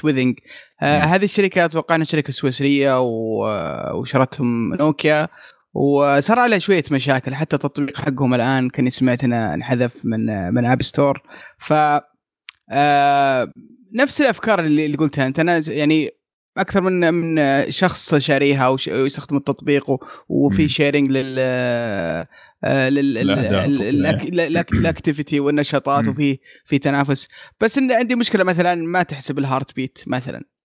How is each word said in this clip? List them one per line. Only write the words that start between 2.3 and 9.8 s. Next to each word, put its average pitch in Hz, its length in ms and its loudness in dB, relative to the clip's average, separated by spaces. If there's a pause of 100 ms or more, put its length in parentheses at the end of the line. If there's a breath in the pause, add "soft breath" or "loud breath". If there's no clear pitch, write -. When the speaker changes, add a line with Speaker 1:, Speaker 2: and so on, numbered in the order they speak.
Speaker 1:
سويسرية 139 680 0
و-، 113 460 -2
آه، 87 480 -6
وشرتهم 123 800 -2
نوكيا، 151 540 0 (460 loud breath)
وصار 143 640 2
عليها 240 200 4
شوية 180 320 2
مشاكل. 135 440 0
حتى 151 220 -4
التطبيق 139 420 -4
حقهم 131 360 0
الآن 127 360 0
كان 127 200 0
سمعت 123 340 0
إنه 113 300 0
انحذف 120 500 -2